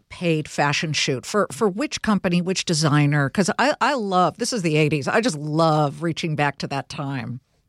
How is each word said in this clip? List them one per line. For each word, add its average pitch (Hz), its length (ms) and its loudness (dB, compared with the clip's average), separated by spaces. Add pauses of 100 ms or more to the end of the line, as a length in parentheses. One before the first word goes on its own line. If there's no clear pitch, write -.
paid 160 400 -2
fashion 147 440 0
shoot? 131 340 -2
For, 208 240 0
for 226 180 0
which 220 340 -4
company, 185 380 2
which 180 240 -2
designer? 147 640 2
'Cause 175 300 0
I, 269 220 2
I 247 140 2
love, 185 440 2
this 240 140 -4
is 233 100 -2
the 160 140 2
eighties. 151 320 2
I - 120 2
just 214 160 0
love 151 680 2
reaching 165 320 -4
back 143 220 0
to 165 100 -6
that 139 200 -6
time. 127 520 -8 (280)